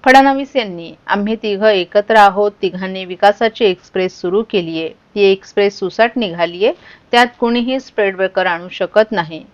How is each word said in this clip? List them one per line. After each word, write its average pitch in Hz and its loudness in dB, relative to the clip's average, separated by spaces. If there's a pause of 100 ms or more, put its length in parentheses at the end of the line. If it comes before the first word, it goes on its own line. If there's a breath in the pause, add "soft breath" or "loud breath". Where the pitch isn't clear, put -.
फडणवीस 269 2
यांनी 175 -6 (140)
"आम्ही 202 -2
तिघं 208 -2
एकत्र 202 2
आहोत, 202 4 (100)
तिघांनी 190 -6
विकासाची 208 0
एक्सप्रेस 185 -2
सुरू 185 -2
केलीये, 165 -4
ती - -10
एक्सप्रेस 202 0
सुसाट 220 0
निघालीये, 175 -2 (400 loud breath)
त्यात 240 4 (140)
कुणीही 240 -2
स्पीड 196 -4
ब्रेकर 185 -2
आणू 175 -4
शकत 208 0
नाही. 160 -6